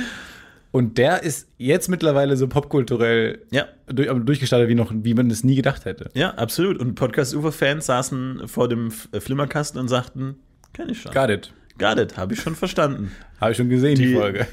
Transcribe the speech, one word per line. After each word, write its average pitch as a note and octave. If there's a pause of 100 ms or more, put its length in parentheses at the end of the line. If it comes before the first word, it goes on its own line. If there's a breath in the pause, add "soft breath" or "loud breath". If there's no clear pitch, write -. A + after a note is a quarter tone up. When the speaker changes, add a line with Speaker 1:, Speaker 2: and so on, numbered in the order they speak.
(720 loud breath)
Speaker 1:
Und A#2
der D3
ist -
jetzt C#3+
mittlerweile C#3
so C3
popkulturell A#2 (100)
Speaker 2:
Ja. C#3 (220)
Speaker 1:
durch-, B2+ (140)
durchgestartet, B2+
wie A#2
noch, A#2
wie A2
man A#2+
es A2+
nie C3+
gedacht C3+
hätte. -
Speaker 2:
Ja, E3+
absolut. E3+
Und B2
Podcast-ufo-Fans D3
saßen B2+
vor A#2+
dem A#2
F-, - (100)
Flimmerkasten C#3+
und B2+
sagten: C3 (380)
„Kenn E4
ich A#3+
schon. -
Speaker 1:
Got C3+
it. - (240 soft breath)
Speaker 2:
Got G#2+
it, A2
hab F#2+
ich A2
schon D#3+
verstanden.“ C#3+ (140)
Speaker 1:
<laughs> -
Hab A2
ich A2+
schon B2
gesehen, B2+
die B2+
Speaker 2:
Die B2+
Speaker 1:
Folge. G#2